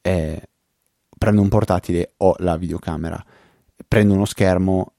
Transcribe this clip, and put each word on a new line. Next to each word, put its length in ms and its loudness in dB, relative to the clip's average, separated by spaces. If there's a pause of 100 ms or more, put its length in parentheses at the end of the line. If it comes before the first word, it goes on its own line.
eh, 480 -4 (680)
prendo 220 4
un 80 4
portatile, 680 -2
ho 200 4
la 180 -2
videocamera, 680 -8 (640)
prendo 260 4
uno 100 2
schermo 760 -2